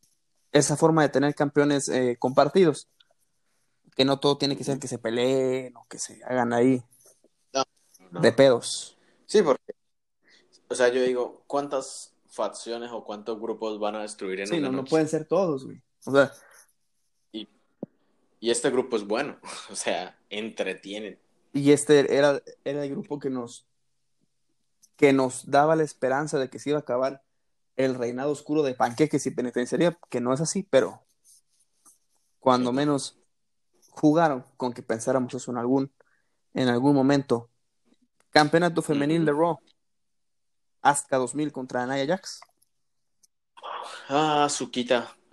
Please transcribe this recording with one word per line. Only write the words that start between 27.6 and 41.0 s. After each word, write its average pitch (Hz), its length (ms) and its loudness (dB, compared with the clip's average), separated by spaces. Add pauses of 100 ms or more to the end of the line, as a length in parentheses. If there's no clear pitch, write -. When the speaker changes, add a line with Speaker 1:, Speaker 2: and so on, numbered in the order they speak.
Speaker 1:
el 131 220 0
reinado 123 340 -4
oscuro 147 320 -2
de 131 120 0
panqueques 123 520 0
y 131 60 -4
penitenciaría, 127 640 0 (100)
que 123 120 -6
no 123 120 0
es 131 80 -2
así, 175 300 -4
pero 101 320 2 (1400)
cuando 123 320 2
Speaker 2:
Sí. 127 60 -2
Speaker 1:
menos 143 380 -2 (760)
jugaron 151 540 2 (120)
con 123 160 -4
que 123 120 -14
pensáramos 127 500 -2
eso 127 160 -10
en 120 60 -6
algún, 131 360 0 (640)
en 127 140 0
algún 127 260 4
momento. 135 560 2 (800)
Campeonato 165 500 4
femenil 151 420 0
Speaker 2:
Ujú. 156 40 0
Speaker 1:
de 147 60 4
Raw. 160 260 0 (1200)
Asuka 139 340 2